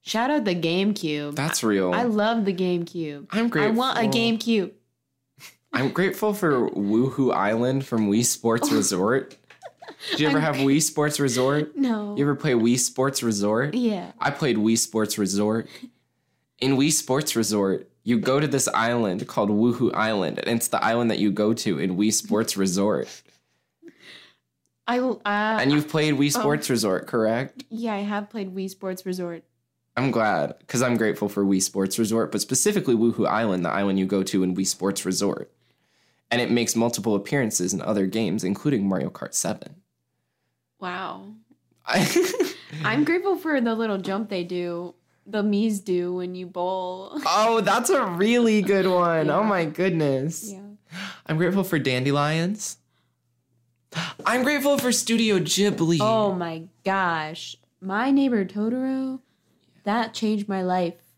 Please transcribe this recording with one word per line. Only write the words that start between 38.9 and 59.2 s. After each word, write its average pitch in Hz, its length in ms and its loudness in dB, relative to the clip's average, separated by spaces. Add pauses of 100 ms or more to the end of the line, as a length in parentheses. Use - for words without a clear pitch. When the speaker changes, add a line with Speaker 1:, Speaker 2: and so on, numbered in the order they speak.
Speaker 2:
Kart - 240 -12
seven. - 420 -6 (1040)
Speaker 1:
Wow. 190 540 -10 (540)
Speaker 2:
I 180 200 4 (560)
<laughs> 156 220 -10
Speaker 1:
I'm 233 200 2
grateful 359 320 2
for 311 240 0
the 233 140 2
little 220 240 0
jump 190 300 -4
they 180 160 -4
do, 175 500 -6 (320)
the 208 160 -2
Mii's 208 380 2
do 180 340 -2
when 180 200 -6
you 180 120 -10
bowl. 185 760 -6
<laughs> - 40 -4
Speaker 2:
Oh, 220 340 4
that's 220 300 2
a 277 160 4
really 214 560 4
good 190 240 2
one. 170 440 2
Oh 160 100 2
Speaker 1:
Yeah. 214 80 0
Speaker 2:
my 185 160 2
goodness. 160 880 -2
Speaker 1:
Yeah. 190 80 -14 (640)
Speaker 2:
I'm 156 120 -2
grateful 180 260 2
for 175 140 -2
dandelions. 143 960 0 (1500)
I'm 240 160 2
grateful 285 360 2
for 254 140 0
Studio 220 460 2
Ghibli. 170 600 2
Speaker 1:
Oh 214 340 2
my 165 300 -6 (200)
gosh. 170 720 -2 (240)
My 202 300 -2
Neighbor 269 340 4
Totoro, 262 760 -4 (640)